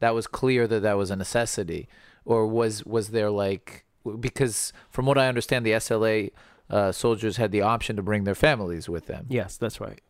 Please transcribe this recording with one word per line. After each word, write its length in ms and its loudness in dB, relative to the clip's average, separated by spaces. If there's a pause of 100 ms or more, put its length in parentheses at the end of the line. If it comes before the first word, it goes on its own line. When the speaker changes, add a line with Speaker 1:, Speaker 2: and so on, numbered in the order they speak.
Speaker 1:
that 140 4
was 120 -2
clear 420 2
that 140 2
that 160 2
was 120 0
a 60 -4
necessity? 720 -4 (380)
Or 200 4
was, 380 0
was 240 -2
there, 220 0
like, 560 -4 (180)
w-, 160 -8
because 540 -2 (160)
from 160 -2
what 100 4
I 100 4
understand, 380 0
the 80 4
S 180 0
L 140 2
A, 260 2 (380)
uh, 240 2
soldiers 460 0
had 120 2
the 120 2
option 340 0
to 60 -4
bring 220 0
their 100 0
families 560 0
with 160 -6
them. 240 -10
Speaker 2:
Yes, 260 -4
that's 240 -6
right. 300 -12